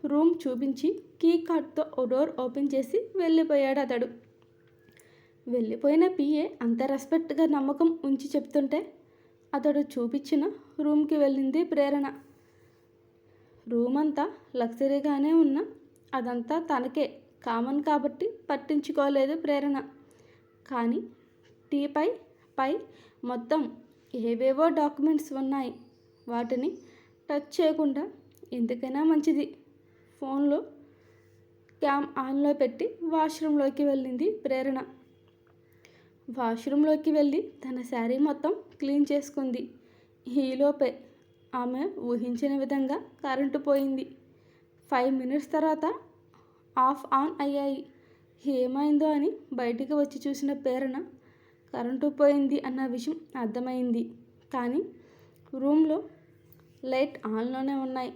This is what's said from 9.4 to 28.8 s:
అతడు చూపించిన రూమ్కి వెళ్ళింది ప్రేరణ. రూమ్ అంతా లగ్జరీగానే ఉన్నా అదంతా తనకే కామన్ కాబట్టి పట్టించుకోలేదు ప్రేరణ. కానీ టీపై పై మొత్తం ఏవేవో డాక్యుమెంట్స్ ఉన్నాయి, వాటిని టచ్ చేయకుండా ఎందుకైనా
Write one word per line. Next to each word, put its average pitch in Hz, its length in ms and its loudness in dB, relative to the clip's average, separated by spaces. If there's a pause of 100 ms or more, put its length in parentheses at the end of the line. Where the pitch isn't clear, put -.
అతడు 285 260 2
చూపించిన 285 720 -2 (300)
రూమ్కి 302 360 2
వెళ్ళింది 277 460 2
ప్రేరణ. 277 500 0 (1600)
రూమ్ 247 280 2
అంతా 302 340 0 (240)
లగ్జరీగానే 277 800 0
ఉన్నా 320 320 4 (480)
అదంతా 247 460 -2
తనకే 277 600 -2 (260)
కామన్ 254 380 -2
కాబట్టి 294 460 0 (200)
పట్టించుకోలేదు 285 840 0
ప్రేరణ. 285 480 -2 (840)
కానీ 240 340 0 (680)
టీపై 294 400 0 (480)
పై 277 180 0 (460)
మొత్తం 247 540 -2 (380)
ఏవేవో 254 540 2
డాక్యుమెంట్స్ 294 640 0
ఉన్నాయి, 269 400 -4 (540)
వాటిని 240 420 -2 (600)
టచ్ 294 320 -2
చేయకుండా 311 500 2 (420)
ఎందుకైనా 254 500 -2